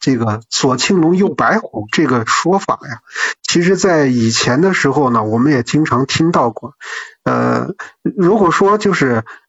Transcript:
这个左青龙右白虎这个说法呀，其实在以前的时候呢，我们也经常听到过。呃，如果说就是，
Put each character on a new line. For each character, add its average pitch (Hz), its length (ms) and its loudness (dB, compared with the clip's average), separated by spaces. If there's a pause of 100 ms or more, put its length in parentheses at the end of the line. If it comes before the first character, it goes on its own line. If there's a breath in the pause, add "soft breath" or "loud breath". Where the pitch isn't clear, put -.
这 135 160 0
个 110 320 -2
左 131 260 0
青 180 240 0
龙 165 160 4
右 190 180 0
白 147 260 0
虎 - 320 -10
这 160 160 2
个 120 180 0
说 190 340 0
法 120 200 -4 (100)
呀， 113 100 -12 (440 loud breath)
其 - 180 0
实 185 160 2
在 175 300 2
以 117 240 2
前 127 300 0
的 185 120 2
时 - 160 0
候 135 220 2
呢， 113 120 0
我 110 140 -2
们 135 140 2
也 123 120 2
经 151 220 0
常 127 200 0
听 165 260 0
到 143 180 2
过。 - 240 -12 (500 loud breath)
呃， 120 460 -2 (340 loud breath)
如 190 360 2
果 175 120 4
说 202 260 2
就 208 160 0
是， 120 300 0 (240 loud breath)